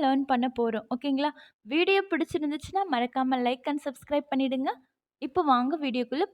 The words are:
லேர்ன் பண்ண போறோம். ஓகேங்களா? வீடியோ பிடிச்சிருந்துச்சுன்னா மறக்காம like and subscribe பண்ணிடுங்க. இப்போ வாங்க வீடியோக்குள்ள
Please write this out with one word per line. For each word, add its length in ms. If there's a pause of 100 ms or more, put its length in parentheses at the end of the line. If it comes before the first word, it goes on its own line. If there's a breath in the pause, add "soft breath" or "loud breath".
லேர்ன் 300
பண்ண 160 (100)
போறோம். 360
ஓகேங்களா? 360 (440 soft breath)
வீடியோ 360
பிடிச்சிருந்துச்சுன்னா 760 (120)
மறக்காம 500
like 260
and 140
subscribe 460
பண்ணிடுங்க. 420 (540)
இப்போ 240
வாங்க 340
வீடியோக்குள்ள 480